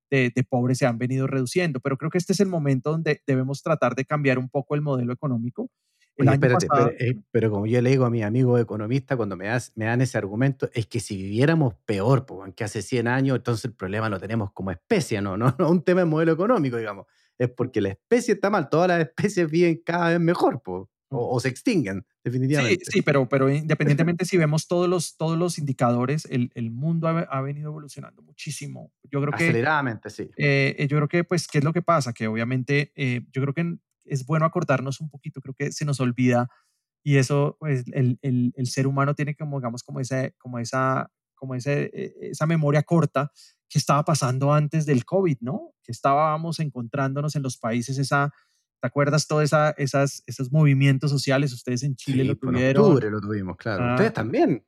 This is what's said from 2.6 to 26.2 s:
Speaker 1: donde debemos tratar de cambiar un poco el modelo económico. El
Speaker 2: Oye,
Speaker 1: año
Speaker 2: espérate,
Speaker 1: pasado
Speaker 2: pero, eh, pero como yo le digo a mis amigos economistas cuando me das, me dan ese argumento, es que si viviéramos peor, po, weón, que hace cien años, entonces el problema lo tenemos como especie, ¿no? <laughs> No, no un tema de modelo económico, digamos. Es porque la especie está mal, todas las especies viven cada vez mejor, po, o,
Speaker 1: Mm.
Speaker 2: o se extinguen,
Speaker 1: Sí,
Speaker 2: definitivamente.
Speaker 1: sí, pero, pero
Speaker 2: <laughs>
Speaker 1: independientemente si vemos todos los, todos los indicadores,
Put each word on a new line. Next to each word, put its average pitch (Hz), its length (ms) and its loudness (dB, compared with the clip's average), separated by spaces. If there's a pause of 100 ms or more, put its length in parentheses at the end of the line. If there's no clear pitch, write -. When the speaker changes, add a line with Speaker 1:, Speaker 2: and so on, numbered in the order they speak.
Speaker 1:
donde 156 360 -2
debemos 135 360 -2
tratar 143 340 0
de 135 80 -4
cambiar 139 340 0
un 127 120 -4
poco 143 240 -4
el 147 80 -2
modelo 127 300 -2
económico. 127 580 -4 (440)
El 135 140 0
Speaker 2:
Oye, 135 60 6
Speaker 1:
año - 0 -
Speaker 2:
espérate, 131 320 4
Speaker 1:
pasado 127 320 4
Speaker 2:
pero, 123 140 0
eh, - 180 -6
pero 110 200 2
como 104 160 -2
yo 120 140 2
le 120 80 2
digo 131 160 4
a 120 60 2
mis 117 120 0
amigos 123 380 4
economistas 113 560 -4
cuando 107 180 -4
me 90 120 -8
das, 120 300 -4
me 110 100 -2
dan 120 160 2
ese 120 160 0
argumento, 117 560 -2
es 113 120 -4
que 113 140 -6
si 104 160 -8
viviéramos 120 580 2 (120)
peor, 113 400 2
po, - 80 -16
weón, 95 180 -14
que 113 120 -8
hace 107 180 -6
cien 117 260 -2
años, 135 300 0
entonces 113 260 -4
el 107 80 -6
problema 107 380 -4
lo 98 100 -6
tenemos 101 320 -4
como 95 180 -6
especie, 117 520 -2
¿no? 98 140 -4
<laughs> - 20 -4
No, 131 200 2
no 160 120 2
un 180 120 2
tema 185 200 2
de - 20 2
modelo 160 280 2
económico, 160 440 0
digamos. 104 300 -8 (320)
Es 123 100 0
porque 117 320 -4
la 98 80 0
especie 233 460 0
está 196 160 0
mal, 185 180 0
todas 170 200 4
las 170 120 4
especies 175 500 0
viven 170 320 2
cada 170 280 0
vez 170 100 2
mejor, 170 420 2
po, 92 120 -10
o, - 420 -12
Speaker 1:
Mm. 120 200 -2
Speaker 2:
o 123 40 0
se 131 80 -2
extinguen, 127 560 -2
Speaker 1:
Sí, - 200 -20
Speaker 2:
definitivamente. 131 640 0
Speaker 1:
sí, 190 120 2
pero, 139 260 2
pero 135 200 2 (320)
Speaker 2:
<laughs> 160 380 2
Speaker 1:
independientemente 185 80 -4
si 190 100 0
vemos 156 320 2
todos 175 220 2
los, 180 260 -2
todos 165 220 -2
los 175 200 -2
indicadores, 131 720 0